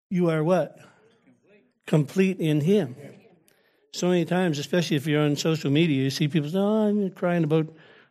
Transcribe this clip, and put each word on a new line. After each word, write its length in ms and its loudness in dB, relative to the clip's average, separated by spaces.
you 200 0
are 120 0
what? 380 0
Complete 540 0
in 220 0
him. 340 0
So 160 -2
many 160 2
times, 340 0
especially 380 -2
if 100 -4
you're 160 2
on 140 2
social 340 -2
media, 320 2
you 80 0
see 180 -2
people 200 -2
say, 80 -4
"Oh, 320 0
I'm 220 -2
crying 340 -2
about 240 0